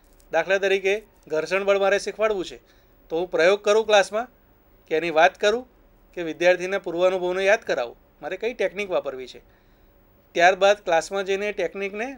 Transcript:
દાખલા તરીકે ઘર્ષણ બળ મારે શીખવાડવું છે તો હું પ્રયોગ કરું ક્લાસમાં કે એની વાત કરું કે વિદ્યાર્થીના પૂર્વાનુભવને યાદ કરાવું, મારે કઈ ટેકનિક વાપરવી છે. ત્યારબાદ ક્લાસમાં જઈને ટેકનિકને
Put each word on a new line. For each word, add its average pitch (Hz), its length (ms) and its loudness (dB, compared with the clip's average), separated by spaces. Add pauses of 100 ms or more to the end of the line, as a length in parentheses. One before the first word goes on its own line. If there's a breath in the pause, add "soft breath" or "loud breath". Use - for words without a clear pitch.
(320 soft breath)
દાખલા 165 260 0
તરીકે 190 360 0 (340)
ઘર્ષણ 156 360 -2
બળ 196 160 2
મારે 196 200 2
શીખવાડવું 202 460 -4
છે 127 120 -16 (540 soft breath)
તો - 40 -10
હું 175 140 -4
પ્રયોગ 180 320 2
કરું 214 240 2
ક્લાસમાં 208 420 2 (640)
કે 160 40 -2
એની 165 160 -2
વાત 165 260 4
કરું 226 260 0 (540)
કે 175 60 -8
વિદ્યાર્થીના 175 560 0
પૂર્વાનુભવને 180 640 -2
યાદ 208 200 2
કરાવું, 127 340 -6 (220)
મારે 151 180 -10
કઈ 240 160 -6
ટેકનિક 202 360 -6
વાપરવી 135 380 -6
છે. 120 140 -20 (960 soft breath)
ત્યારબાદ 190 480 4
ક્લાસમાં 185 420 0
જઈને 196 260 -4
ટેકનિકને 196 560 -6 (100)